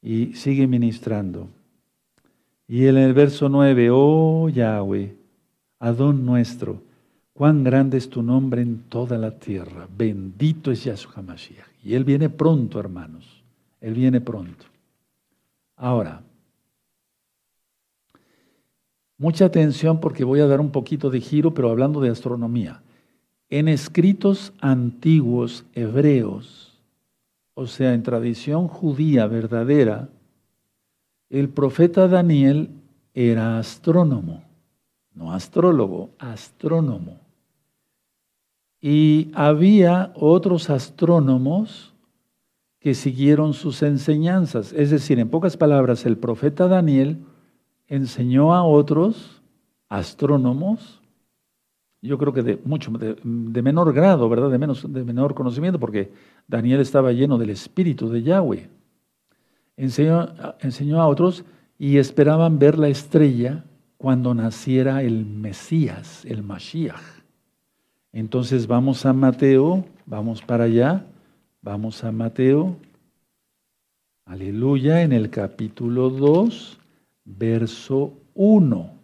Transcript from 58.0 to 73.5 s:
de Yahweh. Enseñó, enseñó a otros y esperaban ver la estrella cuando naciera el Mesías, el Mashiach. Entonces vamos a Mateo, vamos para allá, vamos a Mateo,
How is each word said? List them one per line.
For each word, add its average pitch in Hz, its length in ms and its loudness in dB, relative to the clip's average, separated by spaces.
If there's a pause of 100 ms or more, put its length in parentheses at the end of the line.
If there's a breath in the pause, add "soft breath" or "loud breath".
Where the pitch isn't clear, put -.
de 117 140 -4
Yahweh. 147 460 -2 (1080)
Enseñó, 151 520 0 (320)
enseñó 147 400 -2
a 165 60 4
otros 170 380 2 (340 soft breath)
y 139 200 4
esperaban 151 600 4
ver 143 200 6
la 151 100 2
estrella 143 760 0 (340)
cuando 127 360 0
naciera 131 680 -2
el 113 220 -2
Mesías, 107 1000 -6
el 107 180 -10
Mashiach. - 580 -10 (1120)
Entonces 120 540 -4
vamos 127 380 0
a 135 80 2
Mateo, 135 720 2 (220)
vamos 110 360 -8
para 117 220 -2
allá, 123 400 0 (560 soft breath)
vamos 104 440 -10
a 113 80 -6
Mateo, 131 640 0 (1500)